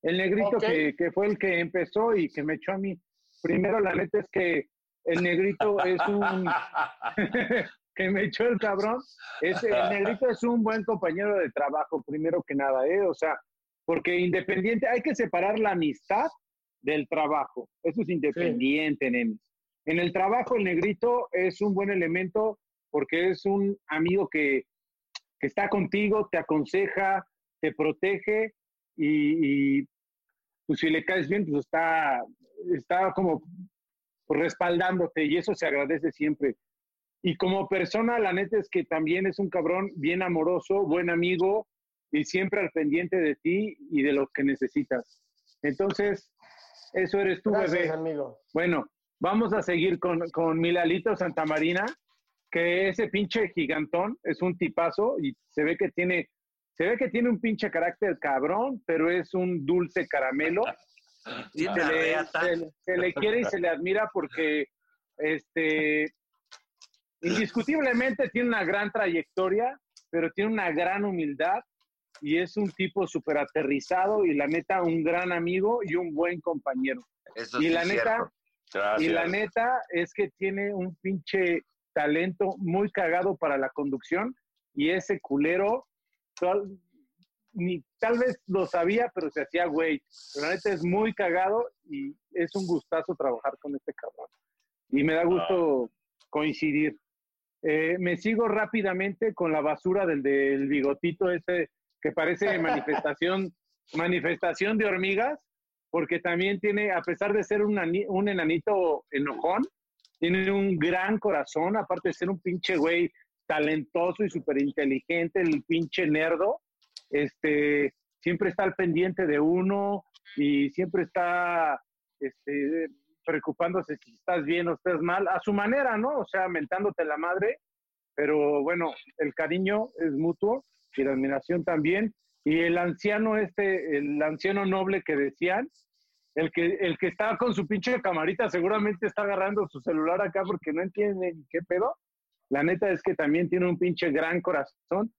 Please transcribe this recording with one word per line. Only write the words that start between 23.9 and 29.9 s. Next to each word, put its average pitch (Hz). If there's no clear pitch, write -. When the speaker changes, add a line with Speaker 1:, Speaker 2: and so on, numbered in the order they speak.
Speaker 1:
que, 143
que 143
está 202
contigo, 208
te 175
aconseja, 190
te 156
protege 196
y, 147
y 139